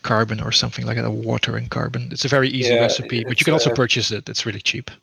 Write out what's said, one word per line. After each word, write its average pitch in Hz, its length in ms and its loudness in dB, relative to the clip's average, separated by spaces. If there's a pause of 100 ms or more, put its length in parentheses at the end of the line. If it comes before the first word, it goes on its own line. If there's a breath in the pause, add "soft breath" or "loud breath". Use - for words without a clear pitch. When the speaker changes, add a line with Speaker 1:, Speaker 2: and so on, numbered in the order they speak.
Speaker 1:
carbon 110 380 2
or 113 120 -2
something 120 320 0
like 113 100 -2
that, 117 160 -2
water 113 460 -2
and 120 120 -6
carbon. 120 420 -4
It's 127 120 -4
a 131 60 -2
very 131 200 4
easy 127 240 0
Speaker 2:
Yeah, 117 60 4
Speaker 1:
recipe, 117 460 0
but 123 60 -4
you - 20 -4
Speaker 2:
it's, - 100 2
Speaker 1:
can 156 100 2
also 156 180 4
Speaker 2:
uh, 117 40 0
Speaker 1:
purchase 123 340 2
it. 107 200 -6
It's - 160 -4
really 104 160 -6
cheap. - 280 -4 (140)